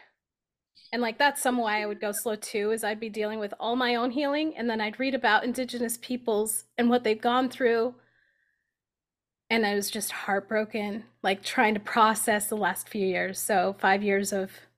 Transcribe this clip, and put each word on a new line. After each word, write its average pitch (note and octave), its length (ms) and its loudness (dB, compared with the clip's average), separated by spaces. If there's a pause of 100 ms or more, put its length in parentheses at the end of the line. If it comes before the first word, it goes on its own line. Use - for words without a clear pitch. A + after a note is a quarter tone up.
(920)
And, A#3+ 100 -2
like, A3+ 160 -2
that's C#4 240 2
some B3 160 2
why G#3+ 240 0
I G#3+ 40 -2
would G#3 140 -6
go G#3 120 -2
slow G#3+ 240 -4
too, G#3+ 340 -2
is A3+ 140 -2
I'd G#3+ 160 -2
be A3+ 80 -6
dealing G#3+ 320 -4
with G3+ 180 -6
all A#3 160 -2
my B3 220 2
own A#3+ 160 0
healing. D4 440 0
And A#3 140 -2
then A3+ 100 0
I'd G#3+ 200 -4
read C4 140 0
about A3+ 280 4
indigenous B3 540 -4
peoples A3 720 -2 (120)
and A#3+ 100 4
what A#3+ 140 4
they've A3 180 0
gone B3 300 2
through. A#3 460 2 (1500)
And A3+ 160 4
I G3+ 80 0
was G3+ 160 -2
just G3+ 220 -6
heartbroken, G#3 920 -4 (180)
like, G3 220 0
trying G#3+ 320 2
to G#3 60 -2
process G#3+ 640 2
the A3 100 -4
last F#3+ 320 -2
few G3+ 160 -2
years. F#3 360 -2
So G3 400 2
five G3+ 240 2
years G3 280 0
of, F#3+ 200 -4 (260)